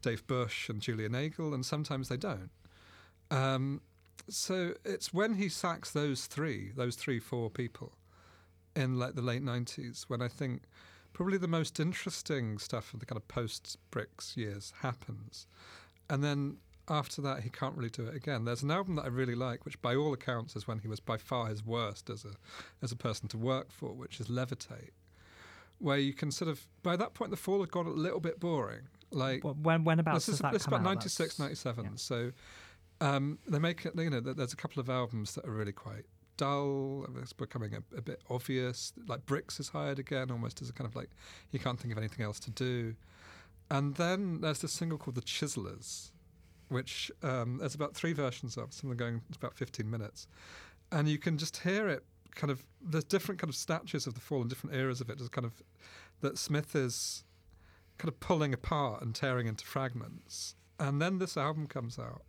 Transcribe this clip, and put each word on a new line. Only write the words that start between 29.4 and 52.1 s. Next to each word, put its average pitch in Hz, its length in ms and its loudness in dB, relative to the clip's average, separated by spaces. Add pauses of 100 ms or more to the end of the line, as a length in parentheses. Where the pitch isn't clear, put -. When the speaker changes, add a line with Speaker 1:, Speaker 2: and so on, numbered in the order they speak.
Speaker 2:
Wh-, 143 220 -2
when, 165 200 8
when 160 140 8
about 160 160 6
Speaker 1:
this - 120 4
Speaker 2:
does 214 80 4
Speaker 1:
is, 139 60 2
Speaker 2:
that 135 120 4
Speaker 1:
this 196 100 6
is - 40 0
Speaker 2:
come - 80 6
Speaker 1:
about 180 60 6
Speaker 2:
out? 185 140 6
Speaker 1:
ninety-six, 185 360 0
Speaker 2:
That's, - 80 -8
Speaker 1:
ninety-seven. 131 460 0
Speaker 2:
yeah. 104 100 -4
Speaker 1:
So, 120 380 0 (680)
um, 139 380 2 (100)
they 151 100 4
make 165 280 2
it, 165 100 -4
you 165 140 2
know, 127 100 2
th-, 131 160 -2
there's 127 160 0
a - 40 -8
couple - 220 -4
of 127 120 0
albums 120 460 0
that - 100 -6
are - 40 -4
really 107 220 0
quite 107 320 -10 (320)
dull. 139 680 0 (160)
It's 123 100 -10
becoming 107 420 -4
a, - 220 -8
a 117 60 -6
bit - 260 -6
obvious. 127 640 0 (140)
Like, 127 180 -4
Brix - 340 -2
is 139 120 -6
hired 147 280 -2
again, 131 320 0
almost 117 300 -2
as 120 80 -6
a 123 60 -8
kind 127 120 -2
of, 110 80 -4
like, - 140 -4 (400)
he 135 100 -2
can't 123 220 0
think 117 120 -2
of 107 60 0
anything 107 280 0
else 104 140 -4
to - 100 -8
do. 120 440 0 (760)
And 143 240 4
then 175 480 2
there's 156 160 2
this - 140 -2
single 160 260 0
called 131 160 -4
The 123 80 0
Chiselers, - 880 -4 (580)
which, - 420 -2 (120)
um, 127 340 2
there's 139 180 -2
about 147 200 -2
three 170 180 2
versions 131 460 0
of, 117 160 -6
some 139 160 -4
of 120 80 0
them 120 80 2
going 117 160 0 (120)
about - 220 -6
fifteen 110 340 -2
minutes. 110 360 -6 (640)
And 151 160 6
you 151 80 4
can 156 220 2
just 156 180 -4
hear 196 320 4
it 139 160 2 (320)